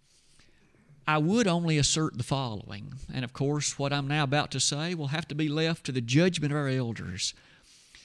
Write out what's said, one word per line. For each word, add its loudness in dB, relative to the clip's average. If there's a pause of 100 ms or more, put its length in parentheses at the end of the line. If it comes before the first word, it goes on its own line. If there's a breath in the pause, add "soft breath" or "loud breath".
(1080 soft breath)
I 6
would 4
only 2
assert 2
the -4
following, -4 (180)
and -4
of -10
course -2
what -2
I'm -2
now 2
about 0
to -2
say 0
will -4
have -4
to -8
be 0
left 0
to -6
the 0
judgment 4
of 0
our 0
elders, -4 (720 soft breath)